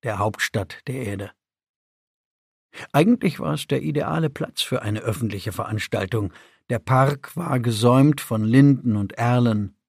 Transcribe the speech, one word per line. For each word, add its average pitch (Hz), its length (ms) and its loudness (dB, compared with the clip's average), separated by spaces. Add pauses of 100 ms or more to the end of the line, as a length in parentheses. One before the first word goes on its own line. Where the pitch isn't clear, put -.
der 107 160 -4
Hauptstadt 104 640 -4
der 127 220 -8
Erde. 101 240 -8 (1600)
Eigentlich 180 480 2
war 151 160 -4
es 143 100 -8
der 139 160 -2
ideale 151 480 -2
Platz - 320 -10
für - 220 -4
eine 107 160 -4
öffentliche 104 540 -6
Veranstaltung. 104 760 -4 (380)
Der 120 80 -2
Park 135 580 0
war 156 240 -2
gesäumt 120 640 4
von 110 220 -4
Linden 123 520 6
und 101 180 -2
Erlen. 117 600 0 (140)